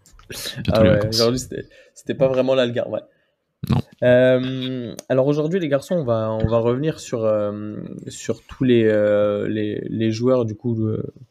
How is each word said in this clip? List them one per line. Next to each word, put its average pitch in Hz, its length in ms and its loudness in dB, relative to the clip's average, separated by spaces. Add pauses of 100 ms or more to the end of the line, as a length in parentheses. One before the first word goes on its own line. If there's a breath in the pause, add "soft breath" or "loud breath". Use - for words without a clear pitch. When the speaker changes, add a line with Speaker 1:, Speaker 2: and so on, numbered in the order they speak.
(280)
Speaker 1:
Bientôt - 460 -6
Speaker 2:
Ah 110 100 6
Speaker 1:
les 110 60 6
Speaker 2:
ouais, 107 60 6
Speaker 1:
vacances. 107 220 -2
Speaker 2:
aujourd'hui, 120 220 2
c'était, - 260 -10 (280 soft breath)
c'était - 220 -8
pas 131 140 2
vraiment 131 260 2
l'Algarve, 123 360 0
ouais. 107 100 -4 (680)
Speaker 1:
Non. - 80 2 (240)
Speaker 2:
Euh, 127 920 2 (140)
alors 131 180 2
aujourd'hui, 151 320 0
les 160 120 -4
garçons, 139 260 -2
on 165 80 -2
va, 113 260 -2
on 110 180 -2
va 117 100 2
revenir 131 420 0
sur, 117 240 -6
euh, 107 540 -2 (320)
sur - 340 -8
tous - 220 -4
les, 120 180 6
euh, 104 640 2
les, 107 400 -4
les 110 240 -2
joueurs, 123 320 2
du 107 100 -4
coup, 110 320 -4
euh, - 280 -4 (180)